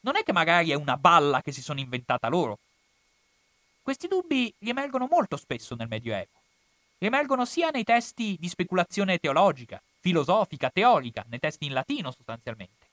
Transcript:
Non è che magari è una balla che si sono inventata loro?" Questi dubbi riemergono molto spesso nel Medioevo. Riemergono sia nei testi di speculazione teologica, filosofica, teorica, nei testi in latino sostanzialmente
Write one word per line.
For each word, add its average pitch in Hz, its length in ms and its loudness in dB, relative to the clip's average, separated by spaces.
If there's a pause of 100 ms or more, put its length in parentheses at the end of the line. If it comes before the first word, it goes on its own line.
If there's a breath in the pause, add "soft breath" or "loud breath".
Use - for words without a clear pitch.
Non 277 160 -4
è 440 60 0
che - 100 -4
magari 170 380 4
è 139 40 2
una 143 220 0
balla 143 460 6
che 147 100 -8
si 135 80 -10
sono 139 200 -8
inventata 123 480 -2
loro?" 135 300 0 (1200)
Questi 269 260 -6
dubbi 320 500 0
riemergono 254 480 -4
molto 285 300 0
spesso - 380 -8
nel 117 140 -8
Medioevo. 110 420 -6 (680)
Riemergono 254 480 -2
sia 320 260 -2
nei 254 140 -4
testi 233 560 0
di 175 80 -6
speculazione 180 680 -2
teologica, 143 600 2 (200)
filosofica, 170 680 2
teorica, 156 580 2
nei 117 100 -10
testi 151 280 -4
in 139 80 -6
latino 151 360 -4
sostanzialmente 113 840 -14